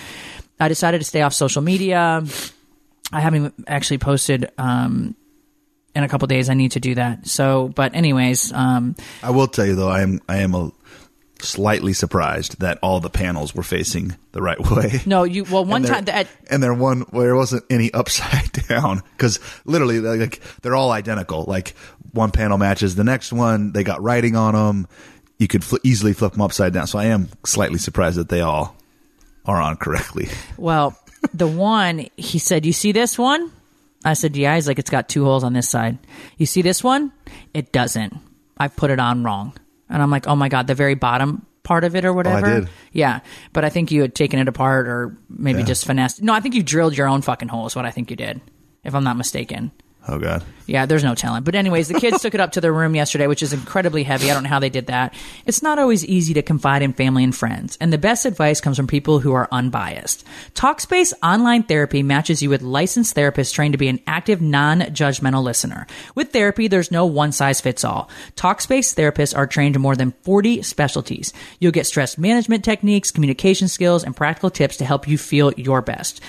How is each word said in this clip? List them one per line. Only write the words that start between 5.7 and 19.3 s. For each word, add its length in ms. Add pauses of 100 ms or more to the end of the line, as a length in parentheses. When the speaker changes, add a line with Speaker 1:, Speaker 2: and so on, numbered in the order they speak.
Speaker 1:
in 80
a 60
couple 180
days. 220
I 60
need 180
to 60
do 160
that. 320
So, 480
but 200
anyways, 580
um, 420 (280)
Speaker 2:
I 60
will 180
tell 200
you 80
though, 140
I 120
am, 260
I 100
am 180
a 160 (680)
slightly 520
surprised 680
that 200
all 180
the 100
panels 440
were 100
facing 520 (160)
the 100
right 180
<laughs> 120
way. 340
Speaker 1:
No, 180
you, 220
well, 200
one 120
Speaker 2:
And 80
there, 100
Speaker 1:
time 100
that 220 (220)
Speaker 2:
and 140
there 100
one, 380
well, 120
there 120
wasn't 340
any 240
upside 580
<laughs> 160
down 340 (160)
'cause 220 (260)